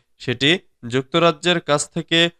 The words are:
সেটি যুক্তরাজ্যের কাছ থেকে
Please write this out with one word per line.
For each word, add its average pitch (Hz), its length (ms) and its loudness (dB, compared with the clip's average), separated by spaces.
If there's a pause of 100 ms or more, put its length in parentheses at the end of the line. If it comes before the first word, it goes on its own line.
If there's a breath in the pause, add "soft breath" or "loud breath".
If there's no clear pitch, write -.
(180)
সেটি 135 420 0 (280)
যুক্তরাজ্যের 165 720 0
কাছ 147 300 -4
থেকে 170 400 0 (100)